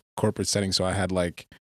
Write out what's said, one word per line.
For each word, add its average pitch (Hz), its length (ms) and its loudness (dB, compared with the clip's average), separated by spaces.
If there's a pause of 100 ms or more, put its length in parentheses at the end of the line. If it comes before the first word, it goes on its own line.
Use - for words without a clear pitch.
(180)
corporate 101 300 0
setting, 98 260 0
so 95 100 0
I 92 100 0
had, 92 180 0
like, 87 360 -2 (140)